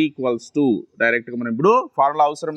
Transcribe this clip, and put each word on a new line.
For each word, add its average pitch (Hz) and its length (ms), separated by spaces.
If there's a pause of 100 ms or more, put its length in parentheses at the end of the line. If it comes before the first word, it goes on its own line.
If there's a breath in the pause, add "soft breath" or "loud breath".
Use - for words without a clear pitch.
equals 127 420 (100)
to, 147 80 (380)
డైరెక్ట్‌గా 117 380
మనం 120 140
ఇప్పుడు 160 180 (260)
ఫార్ములా 147 320
అవసరం 156 260